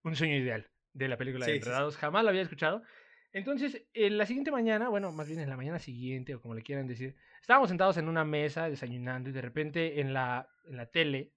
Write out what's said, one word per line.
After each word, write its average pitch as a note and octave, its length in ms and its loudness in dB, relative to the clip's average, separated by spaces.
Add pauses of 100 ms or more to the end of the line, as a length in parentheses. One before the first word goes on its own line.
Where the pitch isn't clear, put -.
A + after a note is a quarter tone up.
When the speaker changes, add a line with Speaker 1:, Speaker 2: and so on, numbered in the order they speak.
Speaker 1:
Un D#3+ 140 -4
sueño D3 220 2
ideal B2 340 -2 (220)
de C3+ 140 -4
la B2 100 -2
película B2+ 280 -4
de D3+ 60 2
Speaker 2:
Sí, D3 60 0
sí, C#3 60 -4
sí. A#2 60 -4
Speaker 1:
Enredados. C#3+ 280 0
Jamás E3 260 2
lo A3 60 6
había F#3+ 120 2
escuchado. E3+ 400 -2 (500)
Entonces, C4 520 -4 (100)
en G#3 240 4
la G#3 80 4
siguiente C4 240 -2
mañana, A#3 400 2
bueno, G3 220 0
más D#3 160 -6
bien D#3+ 120 -6
en C#3+ 100 -4
la C3 80 -6
mañana C#3+ 200 -4
siguiente, B2+ 560 -6
o A#2+ 80 -10
como A#2 140 -8
le A2 80 -8
quieran C#3 240 -4
decir, B2+ 280 -8 (260)
estábamos B3 280 8
sentados F3+ 280 4
en D#3+ 100 0
una E3 180 2
mesa D3+ 440 0
desayunando B2+ 600 -6
y C#3 40 -6
de C3 80 -4
repente D3+ 600 -2
en C3+ 120 0
la, B2+ 360 -2 (160)
en C3 120 -12
la A#2+ 100 -10
tele D3 500 0